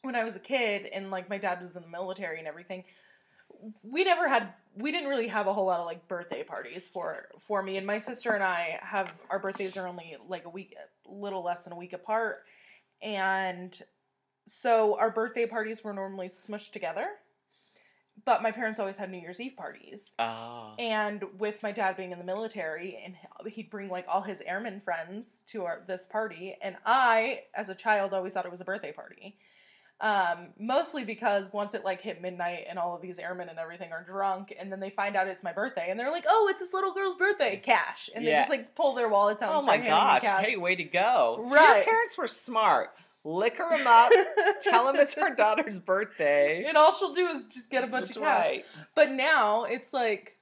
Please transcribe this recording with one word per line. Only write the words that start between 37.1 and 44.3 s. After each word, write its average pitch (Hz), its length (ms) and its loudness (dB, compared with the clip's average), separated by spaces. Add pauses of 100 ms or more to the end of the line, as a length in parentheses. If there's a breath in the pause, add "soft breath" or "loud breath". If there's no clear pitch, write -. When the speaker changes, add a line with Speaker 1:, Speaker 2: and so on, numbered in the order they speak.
Speaker 1:
birthday, 359 400 2
Cash." - 580 0
And - 120 -6
they 311 60 4
Speaker 2:
Yeah. 302 80 6
Speaker 1:
just, - 100 2
like, 233 260 -2
pull 269 200 4
their 240 120 2
wallets 208 340 4
out 220 100 0
and 311 80 2
Speaker 2:
Oh - 20 0
Speaker 1:
start 220 180 4
Speaker 2:
my 240 60 -4
Speaker 1:
handing 208 80 4
me 190 200 6
Speaker 2:
gosh. 127 80 6
Speaker 1:
cash. 196 260 2
Speaker 2:
Hey, 233 100 0
way 180 180 0
to 175 80 -6
go. 175 600 2
So 254 120 0
Speaker 1:
Right. 320 220 12
Speaker 2:
your - 80 4
parents 453 320 2
were 294 100 -4
smart. 214 600 2 (360 soft breath)
Liquor 226 460 0
'em 285 160 2
up. 233 240 10
Speaker 1:
<laughs> 392 500 4